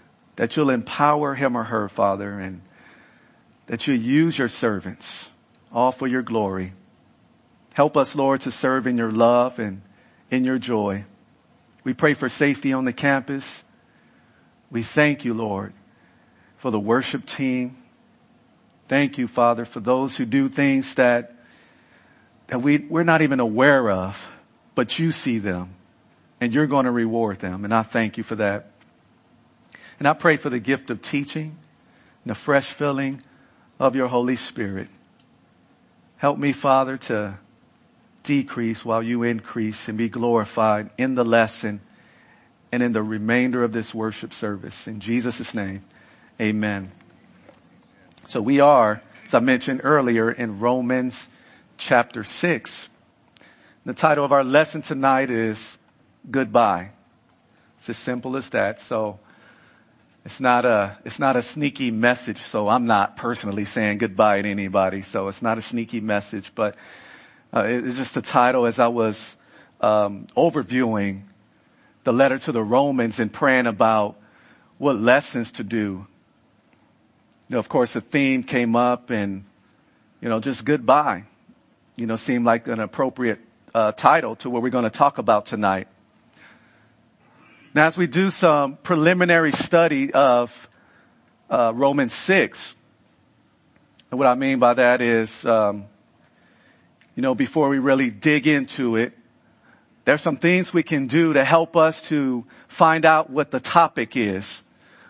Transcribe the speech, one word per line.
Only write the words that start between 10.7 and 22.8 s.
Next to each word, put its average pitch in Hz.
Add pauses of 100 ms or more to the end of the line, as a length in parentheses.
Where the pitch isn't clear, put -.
We 127
pray 151
for 131
safety 139
on 131
the 123
campus. 139 (1080)
We 113
thank 147
you, 120
Lord, 101 (840)
for 131
the 107
worship 123
team. 127 (1120)
Thank 139
you, 127
Father, 120
for 123
those 131
who 131
do 135
things 135
that, 120 (1160)
that 127
we, 147
we're 160